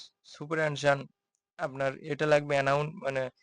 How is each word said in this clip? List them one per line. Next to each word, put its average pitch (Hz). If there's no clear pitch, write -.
সুপারঅ্যানশন, 147
আপনার 135
এটা 151
লাগবে 147
অ্যানাউন-, 139
মানে 135